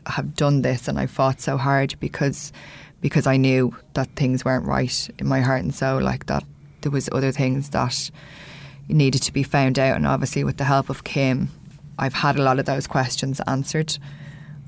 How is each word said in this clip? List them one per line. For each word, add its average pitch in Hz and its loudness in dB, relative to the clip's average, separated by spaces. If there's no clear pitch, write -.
have 143 -6
done 143 4
this 127 0
and 139 -2
I 135 0
fought 131 0
so 139 -2
hard 139 2
because, - -2
because 143 2
I 135 4
knew 131 4
that 131 -2
things 127 0
weren't 131 0
right 135 -2
in 135 -2
my 135 2
heart 127 2
and 135 -2
soul, 131 0
like, 131 -2
that - -2
there 143 -2
was 139 0
other 131 2
things 135 0
that - -2
needed 135 4
to - -4
be 135 0
found 131 2
out. 135 4
And - 0
obviously 139 0
with 139 -2
the 135 -2
help 139 2
of 135 -6
Kim, 135 0
I've - -2
had 143 2
a 143 2
lot 131 4
of 135 0
those 139 -2
questions 135 -2
answered, 139 -2